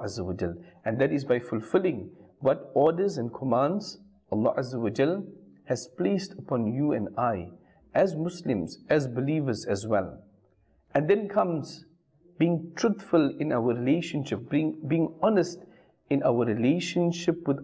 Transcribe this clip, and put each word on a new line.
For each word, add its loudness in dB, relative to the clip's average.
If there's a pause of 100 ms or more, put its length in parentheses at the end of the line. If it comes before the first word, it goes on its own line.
Azza -6
wa -4
Jal, -4 (300)
and -2
that 4
is -2
by 4
fulfilling -2 (280)
what 0
orders 2
and -4
commands 0 (340)
Allah 2
Azza -4
wa 0
Jal 0 (400)
has -4 (100)
placed 0
upon -2
you 0
and -2
I, -2 (460)
as 4
Muslims, -4 (100)
as 2
believers -2
as -2
well. -2 (720)
And 2
then 2
comes -2 (520)
being 0
truthful 2
in -2
our 2
relationship, 0
being, 0
being 0
honest 2 (500)
in 2
our 4
relationship 0
with 2